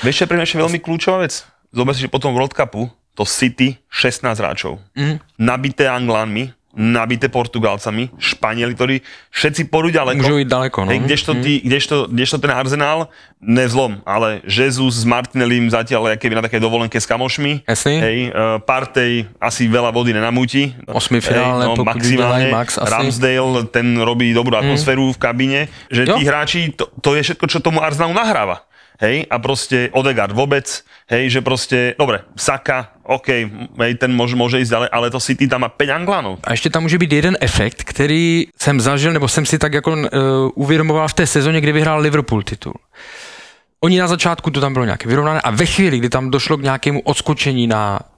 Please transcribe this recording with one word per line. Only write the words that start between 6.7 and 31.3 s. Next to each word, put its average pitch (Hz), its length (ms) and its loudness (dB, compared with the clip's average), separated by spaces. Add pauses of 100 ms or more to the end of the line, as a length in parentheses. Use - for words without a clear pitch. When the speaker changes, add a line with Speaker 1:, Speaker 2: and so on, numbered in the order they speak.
Speaker 1:
nabité 117 480 0
Portugalcami, 113 960 -2
Španieli, 117 560 -2
ktorí 127 180 0 (380)
všetci 151 400 0
pôjdu 160 240 2
ďaleko. 135 240 0
Speaker 2:
Môžu 143 240 4
ísť 123 80 0
ďaleko, 127 320 0
no. 95 80 0
Speaker 1:
Hej, 139 60 0 (100)
kdežto 147 240 0
Speaker 2:
Mhm. 123 80 -2
Speaker 1:
ty, 143 120 0 (120)
kdežto, 135 300 0 (100)
kdežto 127 320 -2
ten 139 160 0
Arsenal, 147 560 -2 (320)
ne 120 240 2
zlom, 120 400 0
ale 107 400 -2
Jesus 127 560 0
s 113 40 0
Martinellim 120 680 2
zatiaľ, 113 400 0
aké 113 160 -2
na 110 160 0
takej 113 160 0
dovolenke 113 400 0
s - 80 -4
kamošmi. 135 560 -2
Speaker 2:
Jasný. 143 320 0
Speaker 1:
Hej, 113 200 0 (120)
e, - 20 -10 (300)
Partey 123 640 -2 (160)
asi 117 240 0
veľa 117 240 2
vody 120 240 0
nenamúti. 123 720 0
Speaker 2:
Osmifinále, 120 800 0
Speaker 1:
Hej, 113 40 0
no, 117 60 0
Speaker 2:
pokud 113 100 0 (120)
Speaker 1:
maximálne. 120 160 2
Speaker 2:
udělají 127 400 2
max, 117 240 -2
asi. 107 160 -2
Speaker 1:
Ramsdale, 127 800 0
ten 120 240 2
robí 117 360 2
dobrú 120 200 2
Speaker 2:
Mhm. 107 80 4
Speaker 1:
atmosféru 135 520 2
v - 40 -14
kabíne. 131 420 0 (300)
Že 127 160 2
Speaker 2:
Jo. 185 120 2
Speaker 1:
tí 151 120 0
hráči, 147 300 0 (180)
to, - 240 -4
to 143 160 2
je 151 80 2
všetko, 170 220 -4
čo 156 120 0
tomu 160 220 0
Arsenalu 156 320 0
nahráva. 175 480 0 (360)
Hej, 127 320 0
a 120 80 0
proste 123 560 0
Odegaard 123 400 2
vôbec, 139 320 2 (400)
hej, 123 240 0
že 127 160 0